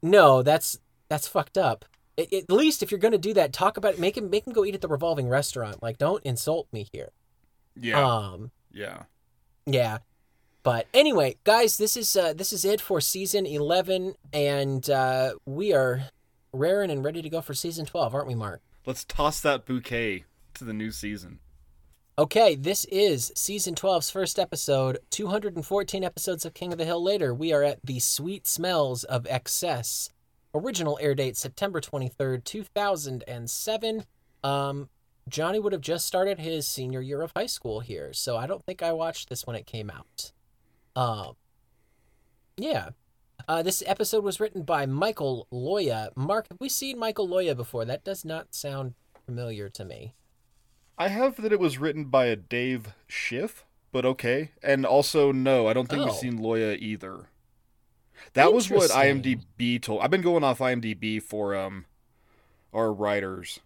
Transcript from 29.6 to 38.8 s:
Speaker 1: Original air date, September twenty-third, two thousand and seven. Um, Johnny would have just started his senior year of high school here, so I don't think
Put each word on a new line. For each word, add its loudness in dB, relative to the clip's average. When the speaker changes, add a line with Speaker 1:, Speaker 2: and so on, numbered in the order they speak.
Speaker 1:
Original -2
air 2
date, -2
September -4
twenty-third, -4
two -8
thousand -2
and -10
seven. -4
Um, -2
Johnny -2
would 0
have -6
just -2
started 2
his -4
senior -6
year -6
of -6
high -2
school -6
here, -10
so -4
I -4
don't -8
think -8